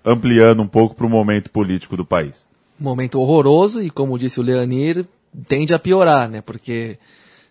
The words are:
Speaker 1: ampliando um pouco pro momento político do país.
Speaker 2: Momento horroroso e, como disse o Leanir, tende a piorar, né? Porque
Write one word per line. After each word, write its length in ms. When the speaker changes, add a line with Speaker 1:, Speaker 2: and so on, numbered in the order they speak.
Speaker 1:
ampliando 600
um 40
pouco 280
pro 140
momento 420
político 480
do 60
país. 420
Speaker 2:
Momento 420
horroroso 640
e, 60
como 300
disse 220
o 20
Leanir, 640
tende 260
a 60
piorar, 500
né? 120
Porque 580